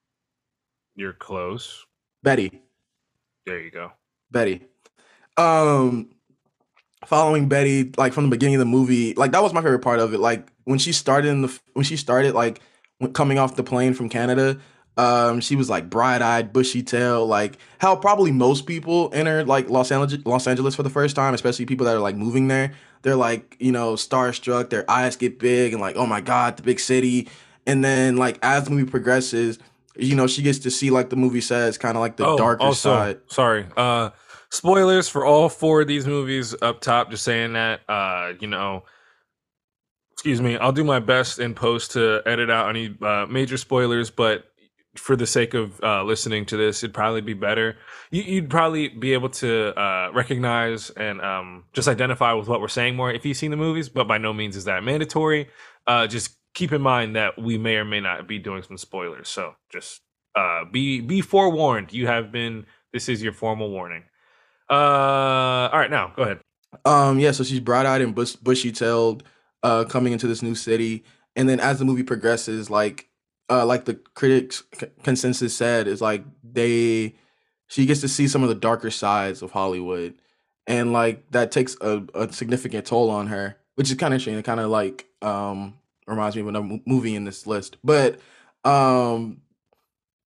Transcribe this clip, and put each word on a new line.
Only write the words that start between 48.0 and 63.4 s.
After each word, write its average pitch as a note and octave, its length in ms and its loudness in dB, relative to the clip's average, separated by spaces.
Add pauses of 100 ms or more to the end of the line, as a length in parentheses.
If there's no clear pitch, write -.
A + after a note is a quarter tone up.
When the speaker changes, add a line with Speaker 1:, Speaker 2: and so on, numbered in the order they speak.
Speaker 1:
You, F#3 120 -4
you'd F#3 280 -4
probably D#3+ 380 0
be B2+ 260 -2
able B2+ 160 -2
to, A2+ 500 -2
uh, F#2 340 -2
recognize A#2+ 760 -2
and, G#2 320 -8
um, F#2 500 -8
just C3+ 160 0
identify B2 460 2
with G#2+ 140 -4
what A#2 120 0
we're G#2 80 -6
saying B2 280 -2
more B2+ 140 -2
if A#2 140 -6
you've C#3+ 140 -4
seen D#3 120 -6
the D3+ 60 -4
movies, D#3 320 -4
but B2 180 -2
by G#2+ 120 0
no A2 160 -4
means G#2 220 -8
is F#2+ 100 -10
that F#2+ 180 -2
mandatory. D3+ 640 -2 (380)
Uh, A#2+ 200 2
just G#2+ 300 -8 (180)
keep D3+ 180 -4
in D3 80 0
mind A#2+ 340 0
that G#2+ 240 0
we A2+ 200 -2
may A2+ 180 0
or G#2+ 80 -2
may G#2 160 -4
not F2+ 260 -6
be G#2 120 -8
doing F#2+ 240 -10
some F#2 160 -18
spoilers, F2 500 -12
so F2 260 -10 (160)
just, - 300 -16 (340)
uh, F2 380 -2
be, C3 300 -2
be F3 180 -2
forewarned. D#3 720 2
You A#2 140 -4
have A#2 260 -2
been, A2+ 320 -8 (300)
this B2 160 -6
is A2 120 -4
your G#2+ 120 -6
formal A2 360 -4